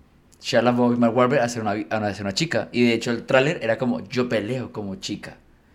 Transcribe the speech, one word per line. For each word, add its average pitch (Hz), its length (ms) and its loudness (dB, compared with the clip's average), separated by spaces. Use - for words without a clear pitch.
Shia 117 220 2
LaBeouf 120 340 4
y 120 40 0
Mark 117 160 4
Wahlberg 123 260 4
a 120 60 0
ser 117 140 -6
una 104 120 -2
vi-, 107 160 -4
a 110 80 0
una, 104 100 -2
a 98 60 -4
ser 101 100 -8
una 98 100 -4
chica. 117 360 -2
Y 120 160 4
de 120 80 4
hecho 117 160 -2
el 117 140 -4
tráiler 135 380 2
era 113 160 0
como, 120 300 -2
"Yo 123 200 -2
peleo 113 440 -4
como 101 240 -8
chica". - 420 -10